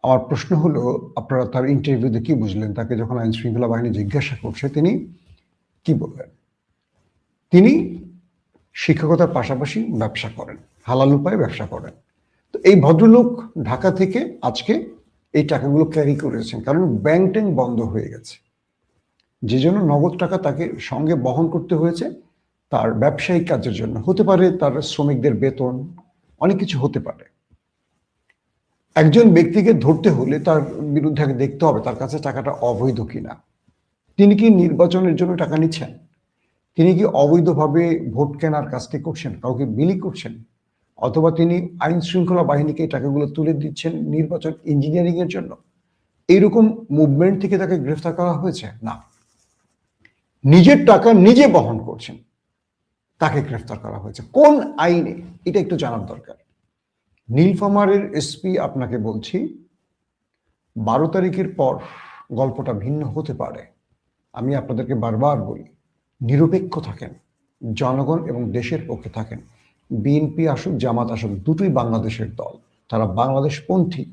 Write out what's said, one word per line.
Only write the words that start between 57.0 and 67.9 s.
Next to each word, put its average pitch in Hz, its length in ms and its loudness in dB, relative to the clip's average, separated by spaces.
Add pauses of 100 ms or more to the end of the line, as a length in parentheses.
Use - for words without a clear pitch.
নীলফামারীর 196 760 2 (140)
এসপি - 320 -8 (160)
আপনাকে 123 300 -6 (100)
বলছি, 110 300 -8 (1400)
বারো 113 320 0
তারিখের 185 420 -2 (100)
পর 139 140 0 (640)
গল্পটা 131 340 -4
ভিন্ন 127 280 -6 (140)
হতে 151 180 -8
পারে। - 280 -10 (720)
আমি 120 220 -6
আপনাদেরকে 127 400 -6
বারবার 117 420 0 (120)
বলি, - 180 -14 (540)
নিরপেক্ষ 160 520 2 (140)
থাকেন, 101 240 -14 (680)
জনগণ 139 400 -2 (100)